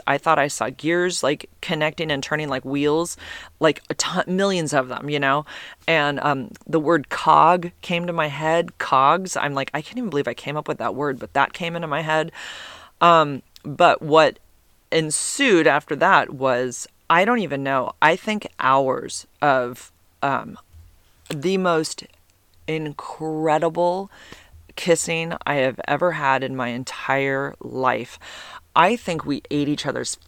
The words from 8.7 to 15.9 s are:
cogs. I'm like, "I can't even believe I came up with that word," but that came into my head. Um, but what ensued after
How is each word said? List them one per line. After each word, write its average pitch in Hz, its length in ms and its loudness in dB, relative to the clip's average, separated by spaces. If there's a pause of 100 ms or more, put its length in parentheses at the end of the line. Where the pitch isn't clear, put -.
cogs. 151 580 2
I'm 143 200 -2
like, 135 180 -4
"I 156 80 -4
can't - 160 -12
even 233 140 -4
believe 139 160 0
I 117 80 -6
came 143 200 -8
up 151 120 -8
with 147 100 -4
that 104 180 -4
word," 135 220 -4
but 113 160 -12
that 139 200 2
came 170 220 -8
into 170 120 -8
my 147 160 -4
head. 156 280 -2 (720)
Um, 160 400 6 (220)
but 147 400 4
what 151 340 4 (540)
ensued 160 760 2
after 147 280 0